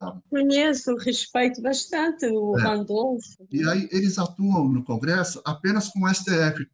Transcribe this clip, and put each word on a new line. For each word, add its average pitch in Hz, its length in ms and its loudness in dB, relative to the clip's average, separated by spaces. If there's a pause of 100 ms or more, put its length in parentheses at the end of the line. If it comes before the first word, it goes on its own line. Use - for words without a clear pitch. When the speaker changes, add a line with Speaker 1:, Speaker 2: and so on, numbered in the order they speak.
(300)
Speaker 1:
Conheço, 277 680 2
respeito 247 640 -2
bastante 302 680 -2
o 214 300 0
Speaker 2:
É. 226 60 2
Speaker 1:
Randolfo. 214 880 -2
Speaker 2:
E 156 180 0
aí 190 220 0
eles 190 280 0
atuam 180 500 2
no 127 160 2
Congresso 165 600 -2
apenas 196 440 0
com 190 160 -2
o 185 40 4
S 190 160 2
T 190 80 -2
F. 156 420 2